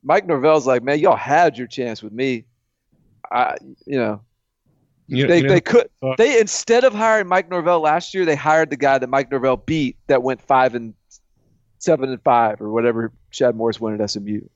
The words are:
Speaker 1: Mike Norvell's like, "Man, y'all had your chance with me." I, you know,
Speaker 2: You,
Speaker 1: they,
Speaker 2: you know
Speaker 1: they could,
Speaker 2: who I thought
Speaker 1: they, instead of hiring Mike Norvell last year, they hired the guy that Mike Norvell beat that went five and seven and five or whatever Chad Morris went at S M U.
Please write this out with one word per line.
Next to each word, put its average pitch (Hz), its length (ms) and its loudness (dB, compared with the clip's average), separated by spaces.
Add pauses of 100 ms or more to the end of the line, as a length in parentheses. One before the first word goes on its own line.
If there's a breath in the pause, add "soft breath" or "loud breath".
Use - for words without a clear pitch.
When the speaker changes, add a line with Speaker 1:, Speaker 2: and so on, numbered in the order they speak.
Speaker 1:
Mike 185 240 0
Norvell's 151 400 2
like, 127 160 2
"Man, 143 160 -2
y'all 165 180 4
had 151 420 0
your 123 80 -10
chance 117 360 -10
with 107 100 -16
me." 123 320 -4 (840)
I, 107 260 0 (300)
you 139 120 -6
know, 107 220 -4 (880)
Speaker 2:
You, 135 180 0
Speaker 1:
they, 175 120 4
Speaker 2:
you 156 60 2
know 135 40 0
Speaker 1:
they 180 120 4
could, - 280 0 (120)
Speaker 2:
who 131 80 -6
I - 20 -2
thought 131 80 -6
Speaker 1:
they, 269 200 4
instead 233 460 0
of 254 80 4
hiring 214 340 0
Mike 180 220 0
Norvell 175 320 0
last 156 320 0
year, 190 120 -2
they 156 120 0
hired 156 340 2
the 143 60 -6
guy 135 220 2
that 127 100 -4
Mike 135 220 -2
Norvell 131 260 0
beat 151 400 -4 (100)
that 131 160 2
went 131 200 -4
five 127 320 2
and 117 180 -8 (840)
seven 135 320 0
and 127 120 -10
five 117 380 2
or 107 100 -8
whatever 117 420 -2 (180)
Chad 120 260 0
Morris 113 240 -2
went 110 140 -4
at 104 100 -4
S 104 120 -6
M 101 120 -10
U. 104 280 -8